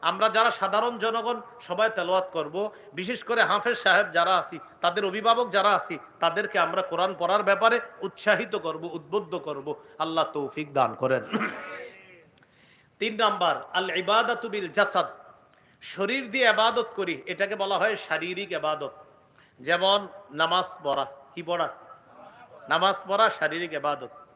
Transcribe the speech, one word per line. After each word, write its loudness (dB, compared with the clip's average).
আমরা 2
যারা 4
সাধারণ 0
জনগণ, -2
সবাই 0
তেলাওয়াত 0
করব। -4
বিশেষ -6
করে 0
হাফেজ 2
সাহেব 4
যারা 4
আছি, -4
তাদের 2
অভিভাবক 2
যারা 4
আছি, -2
তাদেরকে 0
আমরা 2
কোরআন -2
পড়ার 2
ব্যাপারে 4
উৎসাহিত 0
করব, -6
উদ্বুদ্ধ -6
করব। -6
আল্লাহ 0
তৌফিক -6
দান 2
করেন। 0
<clears throat> -10
তিন -4
নাম্বার, 2
আল 0
ইবাদাতু 0
বিল -6
জাসাদ, 2
শরীর -4
দিয়ে 4
ইবাদত 2
করি, -4
এটাকে -4
বলা -2
হয় 2
শারীরিক -6
ইবাদত। -4
যেমন 2
নামাজ 2
পড়া, 0
কি -10
পড়া? -2
নামাজ 2
পড়া 4
শারীরিক -4
ইবাদত। -4